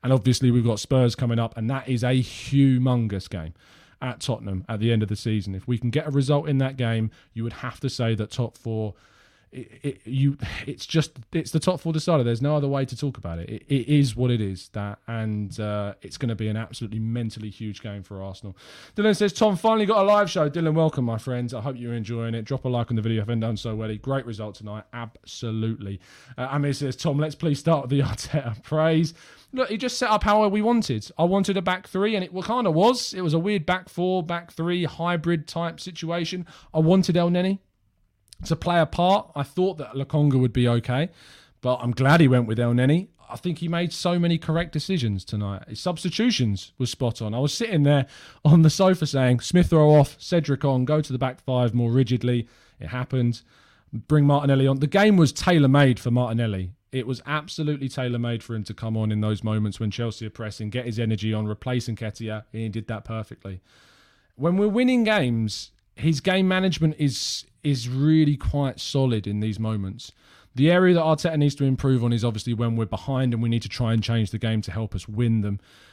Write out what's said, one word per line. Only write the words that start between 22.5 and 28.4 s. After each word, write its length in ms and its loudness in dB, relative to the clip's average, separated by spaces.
a 40 -2
like 220 -2
on 60 0
the 60 0
video 200 0
if 40 -4
you 40 -6
haven't 100 0
done 160 -2
so 140 -8
already. 260 -6
Great 300 -6
result 300 -10
tonight. 360 -14
Absolutely. 1080 -6
Uh, 140 -6
Amir 220 0
says, 240 -6
"Tom, 220 -2
let's 180 -2
please 240 -2
start 220 2
with 80 -6
the 100 2
<laughs> 40 4
Arteta 600 -4